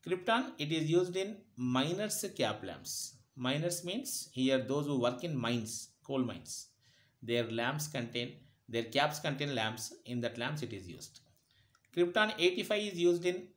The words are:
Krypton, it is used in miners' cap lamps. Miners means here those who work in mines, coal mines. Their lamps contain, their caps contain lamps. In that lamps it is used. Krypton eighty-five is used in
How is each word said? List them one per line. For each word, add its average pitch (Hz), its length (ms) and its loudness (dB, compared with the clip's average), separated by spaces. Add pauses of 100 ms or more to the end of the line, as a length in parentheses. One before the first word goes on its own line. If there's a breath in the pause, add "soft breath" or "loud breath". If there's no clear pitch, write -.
Krypton, 226 540 2
it 151 140 0
is 156 180 2
used 175 240 4
in 196 220 -2 (200)
miners' 147 680 0 (120)
cap 107 280 0
lamps. - 500 -8 (220)
Miners 147 480 0
means 196 480 -6
here 131 260 4
those 139 280 0
who 143 120 2
work 123 240 2
in 165 140 -4
mines, 117 540 -2 (140)
coal 135 140 -2
mines. 113 520 -6 (520 soft breath)
Their 117 260 2
lamps 120 380 0
contain, 120 460 -4 (360 soft breath)
their 113 140 0
caps 135 380 2
contain 143 340 -2
lamps. 113 380 -2 (140)
In 120 160 -4
that 117 160 -2
lamps 143 240 -2
it 110 100 -6
is 92 160 -10
used. - 320 -16 (760 soft breath)
Krypton 190 400 4
eighty-five 196 460 2
is 202 120 -4
used 175 320 4
in 180 200 0 (100)